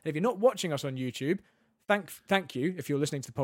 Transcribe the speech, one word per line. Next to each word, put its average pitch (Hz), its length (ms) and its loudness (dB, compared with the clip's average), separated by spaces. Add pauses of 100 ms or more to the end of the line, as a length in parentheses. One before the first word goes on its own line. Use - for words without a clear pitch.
And - 60 -6
if 151 40 -2
you're 156 80 -2
not 240 160 2
watching 220 340 2
us 139 120 -2
on 131 120 -4
YouTube, 131 440 -2 (480)
thank, 202 220 2
thank 190 440 0
you 147 220 0
if 143 120 -8
you're 143 100 2
listening 143 240 -2
to - 100 -12
the - 120 -16